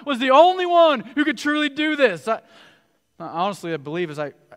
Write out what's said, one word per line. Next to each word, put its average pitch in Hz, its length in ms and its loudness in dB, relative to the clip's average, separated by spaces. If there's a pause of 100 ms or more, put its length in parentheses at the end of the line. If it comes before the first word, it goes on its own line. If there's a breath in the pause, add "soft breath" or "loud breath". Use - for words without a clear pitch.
was 262 140 -4
the 262 100 0
only 359 340 4
one 339 360 4
who 277 240 -4
could 294 140 -4
truly 294 300 -2
do 302 280 -4
this. 214 320 0
I, 220 120 -4 (760 soft breath)
honestly, 170 560 -6
I 151 40 -6
believe 151 320 -8
as 147 100 -10
I, 147 120 -10 (240)